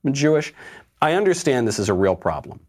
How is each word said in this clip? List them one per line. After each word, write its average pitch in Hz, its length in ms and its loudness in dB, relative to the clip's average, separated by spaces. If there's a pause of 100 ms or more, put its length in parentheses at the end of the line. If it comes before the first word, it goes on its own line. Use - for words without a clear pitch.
(120)
Jewish. 151 420 0 (480)
I 156 120 2
understand 170 520 2
this 104 140 -2
is 101 80 0
a 101 60 2
real 95 200 2
problem 76 540 -8